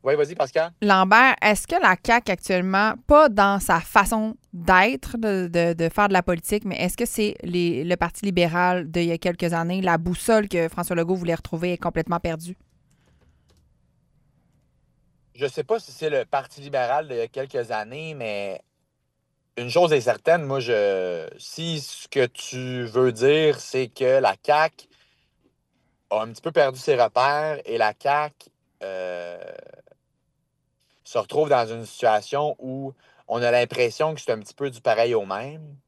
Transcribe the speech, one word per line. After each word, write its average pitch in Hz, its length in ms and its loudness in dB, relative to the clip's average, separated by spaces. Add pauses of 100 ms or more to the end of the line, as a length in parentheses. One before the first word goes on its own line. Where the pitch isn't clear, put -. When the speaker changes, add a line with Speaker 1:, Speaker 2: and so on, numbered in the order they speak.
Speaker 1:
oui, 139 120 2
vas-y, 147 200 -2
Pascal. 160 360 -2 (100)
Speaker 2:
Lambert, 202 600 6
est-ce 214 260 2
que 330 140 -2
la 185 140 6
caq 233 340 0
actuellement, 190 640 0 (140)
pas 294 200 8
dans 202 320 4
sa 170 200 2
façon 220 560 0 (180)
d'être, 190 640 2
de, 196 300 -2
de, 170 260 2
de 165 160 0
faire 208 180 2
de 196 60 2
la 180 80 4
politique, 185 420 -2
mais 185 120 -6
est-ce 180 200 -4
que 240 120 -4
c'est 208 340 -2
les, 170 420 -2
le 175 140 0
Parti 170 260 -4
libéral 175 680 2
d'il 170 160 -2
y 170 60 0
a 165 60 -2
quelques 170 360 -2
années, 170 280 -2
la 175 160 2
boussole 202 500 0
que 165 220 -2
François 175 260 -6
Legault 170 200 0
voulait 170 200 -2
retrouver 175 380 -4
est 170 40 -4
complètement 170 420 -4
perdue ? 170 360 -8 (2750)
Speaker 1:
Je 135 140 -4
sais 147 160 -6
pas 220 160 -2
si - 120 -14
c'est 156 200 -4
le 131 120 0
Parti 139 380 -6
libéral 139 460 -2
d'il 127 100 -6
y 117 40 -2
a 113 60 -2
quelques 131 440 -6
années, 127 420 -8
mais 101 480 -6 (960)
une 120 140 -8
chose 165 200 4
est 139 100 4
certaine, 156 420 2
moi, 135 160 -2
je, 98 680 0 (120)
si 160 420 -8
ce - 260 -16
que 127 200 0
tu 127 580 -10
veux 123 260 2
dire, 143 480 2
c'est 131 280 -4
que 131 320 2
la 104 160 2
caq 156 520 0 (1200)
a 107 100 0
un 110 60 -6
petit 113 160 -18
peu 165 80 -6
perdu 135 280 2
ses 139 160 0
repères 143 680 0
et 113 140 -4
la 107 160 2
caq, 147 380 -2 (500)
euh, 90 560 -8 (1600)
se - 160 -6
retrouve 147 300 -2
dans 120 180 2
une 113 180 -10
situation 123 720 -2
où 135 360 -10 (340)
on 117 160 -2
a 120 80 2
l'impression 123 640 0
que 139 60 -16
c'est - 100 -4
un 110 80 -2
petit - 160 -20
peu 139 160 -6
du 117 100 -20
pareil 117 320 2
au 104 120 0
même 127 360 -8 (260)